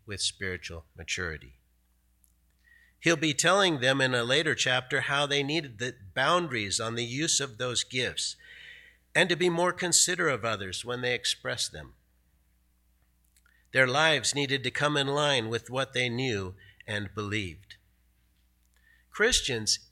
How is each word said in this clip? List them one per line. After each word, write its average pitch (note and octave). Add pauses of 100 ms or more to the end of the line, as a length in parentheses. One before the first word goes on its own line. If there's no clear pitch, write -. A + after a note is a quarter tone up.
with G2
spiritual F2+ (100)
maturity. D#2+ (1500)
He'll E3
be D3+
telling F3
them C3+
in B2+
a A#2+
later C#3
chapter B2+
how C#3+
they C#3+
needed C#3
the B2 (200)
boundaries C3
on A2+
the A#2+
use C3+
of B2
those B2
gifts - (760)
and E3+
to E3+
be F3+
more E3+
considerate F3
of G#2+
others G2
when B2
they B2
express -
them. C#2+ (1800)
Their C3
lives D3
needed C3+
to B2+
come D3
in C#3
line C#3
with A#2
what C3
they B2
knew A2+ (320)
and G#2
believed. G2+ (1300)
Christians, C3+ (100)